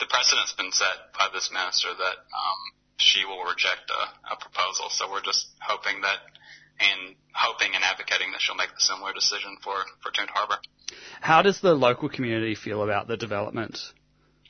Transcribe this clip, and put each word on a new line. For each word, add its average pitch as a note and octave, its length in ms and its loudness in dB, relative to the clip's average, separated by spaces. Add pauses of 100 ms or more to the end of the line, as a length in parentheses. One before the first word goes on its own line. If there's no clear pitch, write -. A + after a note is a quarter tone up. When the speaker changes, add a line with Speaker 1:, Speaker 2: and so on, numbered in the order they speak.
Speaker 1:
the B2+ 80 -4
precedent's B2+ 480 2
been F#2 160 -4
set F#2+ 400 0
by G2 240 0
this - 160 -4
minister F2+ 400 -2
that, F#2 240 -2 (160)
um, F#2+ 280 -4 (380)
she - 280 4
will F#2 180 -8
reject F2+ 480 -2
a, - 400 -6
a - 80 -4
proposal. G2 480 -4
So G2 240 -4
we're G2 80 -4
just G2 280 -2 (120)
hoping G2+ 400 -4
that, G2 160 0 (640)
and F#2+ 340 2 (200)
hoping G#2+ 400 0
and F#2+ 100 0
advocating F#2+ 480 0
that - 80 -6
she'll - 160 0
make F#2 160 -4
the - 80 -6
similar F#2+ 320 0
decision G2 500 -2
for, G2 220 -4 (160)
for G#2+ 160 -8
Toondah G#2 160 -4
Harbour. G2+ 240 0 (640)
Speaker 2:
How D#3+ 220 8
does F#3+ 180 4
the F3+ 140 8
local B2+ 340 4
community A2+ 460 0
feel G#2 280 -4
about G2+ 240 0
the A2+ 120 -4
development? A2 580 -4 (720)